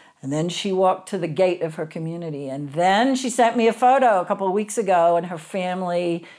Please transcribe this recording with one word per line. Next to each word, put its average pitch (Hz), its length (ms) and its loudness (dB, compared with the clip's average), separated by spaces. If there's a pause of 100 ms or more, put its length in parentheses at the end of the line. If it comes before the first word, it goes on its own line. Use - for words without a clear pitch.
(220)
And 135 100 -6
then 156 160 -2
she 185 220 -6
walked 185 380 2
to 202 100 -6
the 170 80 -4
gate 175 360 0
of 160 120 -6
her 165 100 -6
community. 160 640 -10
And 139 260 -8
then 202 420 2
she 254 120 -4
sent 233 280 2
me 226 100 4
a 226 60 4
photo 247 480 4
a 175 40 -2
couple 196 220 -2
of 185 60 0
weeks 208 260 -2
ago, 175 380 4
and 170 100 0
her 175 100 -8
family, 175 880 -4 (140)